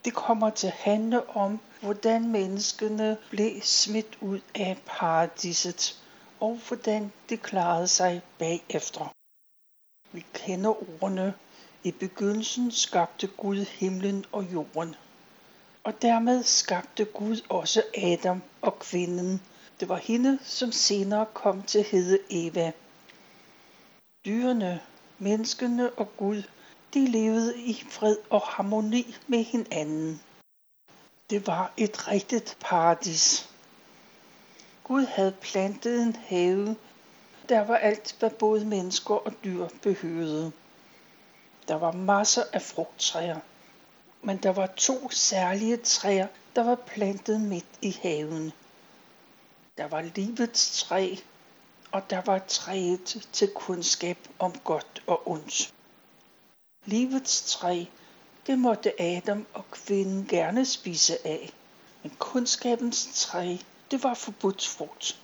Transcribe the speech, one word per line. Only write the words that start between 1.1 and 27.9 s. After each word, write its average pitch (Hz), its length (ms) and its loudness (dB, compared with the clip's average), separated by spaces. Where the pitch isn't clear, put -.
om, 208 300 -2
hvordan 226 500 0
menneskene 214 840 -2
blev 208 320 0
smidt - 600 0
ud 196 180 -4
af 190 300 -4
paradiset, 170 1160 -2
og 226 280 -2
hvordan 214 440 -2
de 226 80 -2
klarede 175 500 0
sig 180 340 2
bagefter. 160 760 -4
Vi 170 220 -14
kender 190 680 -2
ordene: 190 300 0
"I 180 80 0
begyndelsen 214 800 -2
skabte - 560 0
Gud 196 380 -2
himlen 190 680 -2
og 185 220 -4
jorden." 160 420 -4
Og - 180 -4
dermed 233 420 4
skabte - 640 0
Gud 214 440 -4
også 190 340 2
Adam 185 440 2
og - 180 0
kvinden. 180 600 -2
Det 185 100 -4
var 185 80 0
hende, 247 460 2
som - 280 -4
senere 202 640 2
kom 196 300 0
til 208 160 2
at 208 60 4
hedde 185 340 4
Eva. 170 420 0
Dyrene, 214 560 0
menneskene 240 720 0
og 208 260 -6
Gud, 202 260 -2
de 269 140 6
levede 226 540 2
i 233 280 -4
fred 214 280 2